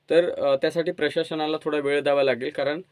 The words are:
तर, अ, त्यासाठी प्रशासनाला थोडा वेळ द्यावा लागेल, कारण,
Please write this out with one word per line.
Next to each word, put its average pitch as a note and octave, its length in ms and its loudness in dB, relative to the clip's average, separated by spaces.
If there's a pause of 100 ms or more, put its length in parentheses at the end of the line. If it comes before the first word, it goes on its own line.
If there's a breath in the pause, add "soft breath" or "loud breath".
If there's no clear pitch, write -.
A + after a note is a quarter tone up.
(100)
तर, E3+ 200 4
अ, C#3 260 2
त्यासाठी E3 360 -2
प्रशासनाला D#3 680 -2
थोडा D3+ 160 -2
वेळ C#3+ 220 0
द्यावा C#3+ 220 2
लागेल, C3 280 0
कारण, D3 420 -4